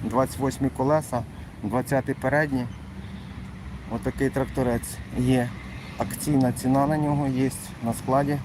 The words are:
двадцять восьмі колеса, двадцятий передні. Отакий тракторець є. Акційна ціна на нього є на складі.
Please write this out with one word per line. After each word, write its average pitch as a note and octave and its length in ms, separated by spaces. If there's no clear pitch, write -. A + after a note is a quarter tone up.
двадцять B2+ 360
восьмі C3 300
колеса, C3+ 540
двадцятий B2+ 520
передні. C3+ 500
Отакий B2+ 380
тракторець B2 680
є. B2+ 320
Акційна C3 540
ціна C3+ 360
на D#3 100
нього D3 300
є C3 240
на A#2 100
складі. C#3 520